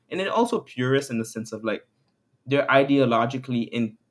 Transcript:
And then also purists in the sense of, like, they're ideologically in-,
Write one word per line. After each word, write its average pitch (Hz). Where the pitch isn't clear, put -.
And 165
then 190
also 233
purists 131
in 117
the 113
sense 110
of, 107
like, 107
they're 139
ideologically 127
in-, 113